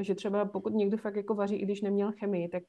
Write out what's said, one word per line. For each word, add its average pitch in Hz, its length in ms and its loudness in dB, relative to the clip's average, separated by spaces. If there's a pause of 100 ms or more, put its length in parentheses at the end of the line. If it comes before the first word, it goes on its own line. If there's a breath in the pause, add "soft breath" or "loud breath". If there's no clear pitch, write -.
že 190 120 0
třeba 202 300 0
pokud 202 280 -4
někdo 208 240 4
fakt 208 180 -4
jako 208 200 0
vaří, 202 200 0
i 196 100 -2
když 202 160 0
neměl 202 300 2
chemii, 196 380 -2
tak 180 200 -4